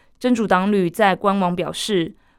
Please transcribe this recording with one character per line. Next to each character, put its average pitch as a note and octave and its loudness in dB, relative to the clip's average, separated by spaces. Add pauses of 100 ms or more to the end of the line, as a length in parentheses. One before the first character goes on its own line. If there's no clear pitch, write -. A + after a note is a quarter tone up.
(180)
真 B3 0
主 A3 0
党 F#3+ 2
旅 F#3+ 2
在 F#3+ 2
官 G3 0
网 F3 0
表 D#3+ -6
示 F#3 -4 (240)